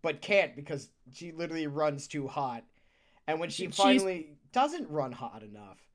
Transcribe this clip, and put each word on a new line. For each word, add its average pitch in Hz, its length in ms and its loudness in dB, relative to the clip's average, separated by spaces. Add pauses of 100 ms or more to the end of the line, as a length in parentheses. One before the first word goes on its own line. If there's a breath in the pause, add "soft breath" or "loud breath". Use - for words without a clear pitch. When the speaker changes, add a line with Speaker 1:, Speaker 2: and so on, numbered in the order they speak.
Speaker 1:
but 160 180 -2
can't 190 360 4
because 143 320 -8 (240)
she 170 200 -12
literally 160 360 -4
runs 143 400 0
too 139 180 -4
hot. 127 380 -4 (640)
And 160 120 0
when 170 100 -4
she 180 160 -4
Speaker 2:
She's - 100 -8
Speaker 1:
finally 190 600 4 (160)
doesn't 294 360 2
run 147 220 -2
hot 110 320 -10
enough 104 360 -18 (160)